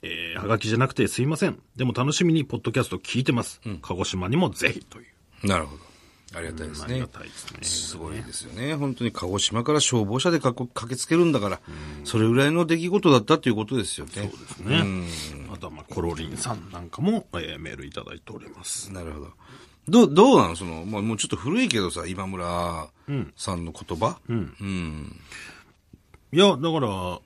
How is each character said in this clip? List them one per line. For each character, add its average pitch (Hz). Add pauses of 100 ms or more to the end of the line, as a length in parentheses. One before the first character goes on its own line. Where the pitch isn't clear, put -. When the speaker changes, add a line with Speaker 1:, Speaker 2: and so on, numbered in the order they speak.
Speaker 1:
え 85
ー、 92
は 98
が 110
き 107
じ 110
ゃ -
な 131
く -
て 107
す -
い 123
ま 156
せ 185
ん。 - (160)
で 127
も 120
楽 131
し 165
み 170
に 160
ポ 120
ッ -
ド 127
キ 117
ャ 120
ス -
ト -
聞 -
い 135
て 151
ま 117
す。 -
Speaker 2:
う 113
ん。 87
Speaker 1:
鹿 -
児 90
島 92
に 123
も 175
ぜ -
ひ -
と -
い - (400)
う。 -
Speaker 2:
な 95
る 78
ほ 73
ど。 - (560)
あ 85
り 82
が 80
た 78
い 78
で 78
す 76
ね。 -
Speaker 1:
う 117
ん、 -
あ -
り 127
が -
た -
い -
で -
す -
ね。 -
Speaker 2:
す -
ご 80
い 104
で 113
す -
よ -
ね。 143
本 139
当 -
に 117
鹿 -
児 98
島 117
か 147
ら 151
消 117
防 110
車 175
で 165
か 127
こ-、 123
駆 117
け 127
つ -
け 160
る 175
ん 165
だ 127
か 101
ら、 90 (380)
Speaker 1:
う -
ん。 -
Speaker 2:
そ 113
れ 110
ぐ 117
ら 139
い 147
の 170
出 165
来 170
事 185
だ 135
っ 110
た 156
と 156
い -
う 107
こ 107
と 131
で 107
す -
よ 78
ね。 73
Speaker 1:
そ 98
う 104
で 101
す -
ね。 123
Speaker 2:
う 165
ん。 92 (440)
Speaker 1:
あ -
と 87
は、 80
ま 76
あ、 -
コ 98
ロ 85
リ 78
ン 69
さ -
ん 98
な 87
ん 85
か -
も、 208
え 82
ー、 -
メ 78
ー -
ル -
い -
た -
だ -
い -
て -
お -
り -
ま -
す。 -
Speaker 2:
な 90
る 82
ほ 76
ど。 80 (560)
ど 220
う、 147
ど 233
う -
な 95
の？ 82
そ 85
の、 82
ま 104
あ、 -
も 110
う -
ち -
ょ -
っ -
と 110
古 151
い -
け 117
ど 90
さ、 82
今 95
村 87 (500)
さ 95
ん 85
の 82
言 -
葉？ 117
Speaker 1:
う 120
ん。 117
う 110
ん。 78
Speaker 2:
う 101
ん。 80 (1120)
Speaker 1:
い 147
や、 190
だ -
か 127 (200)
ら 95